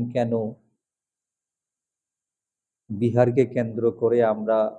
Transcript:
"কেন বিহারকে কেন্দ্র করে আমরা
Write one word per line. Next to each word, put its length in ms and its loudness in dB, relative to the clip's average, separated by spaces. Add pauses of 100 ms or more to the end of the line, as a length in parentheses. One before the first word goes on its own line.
(100)
"কেন 220 -2 (2500)
বিহারকে 560 2
কেন্দ্র 440 -4
করে 340 0
আমরা 340 0 (200)